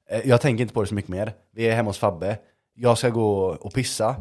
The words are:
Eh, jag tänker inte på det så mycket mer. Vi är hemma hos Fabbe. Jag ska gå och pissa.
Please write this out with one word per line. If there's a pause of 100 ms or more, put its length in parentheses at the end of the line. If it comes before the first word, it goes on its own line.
Eh,
jag
tänker
inte
på
det
så
mycket
mer. (180)
Vi
är
hemma
hos
Fabbe. (380)
Jag
ska
gå
och
pissa.